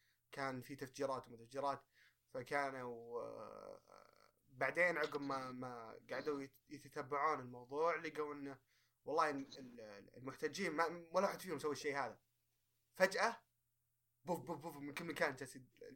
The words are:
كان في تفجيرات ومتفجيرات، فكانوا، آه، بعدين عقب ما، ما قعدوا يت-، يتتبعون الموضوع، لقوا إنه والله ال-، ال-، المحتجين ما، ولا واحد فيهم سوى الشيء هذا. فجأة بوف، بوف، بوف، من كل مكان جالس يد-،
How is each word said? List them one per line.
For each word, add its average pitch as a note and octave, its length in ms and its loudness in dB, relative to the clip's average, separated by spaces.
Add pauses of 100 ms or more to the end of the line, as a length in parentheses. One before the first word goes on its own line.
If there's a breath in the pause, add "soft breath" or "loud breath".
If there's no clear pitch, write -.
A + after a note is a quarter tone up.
(320)
كان C3+ 300 -2
في C#3 140 -10
تفجيرات C3+ 520 -2
ومتفجيرات، B2+ 560 -2 (500)
فكانوا، B2 880 -2
آه، G#2 580 -8 (680)
بعدين C#3 500 4
عقب D3 240 2
ما، C3+ 300 -2
ما A#2+ 480 -8 (120)
قعدوا C#3 300 0
يت-، - 280 -14
يتتبعون C#3+ 680 0
الموضوع، B2+ 560 0
لقوا D3+ 380 -4
إنه C#3 240 -8 (480)
والله D#3 240 6
ال-، C#3 300 -2
ال-، A2+ 580 -14
المحتجين D3 540 -2
ما، D#3+ 400 2
ولا F#3 140 6
واحد - 160 2
فيهم E3+ 180 -2
سوى D3+ 120 2
الشيء C#3 260 0
هذا. A#2+ 200 0 (800)
فجأة F#3+ 420 6 (880)
بوف، E3+ 160 0
بوف، E3 160 -4
بوف، D3 200 -8
من C#3+ 160 -8
كل F3 120 -6
مكان D3+ 300 2
جالس C3 200 -10
يد-، B2+ 140 -16 (260)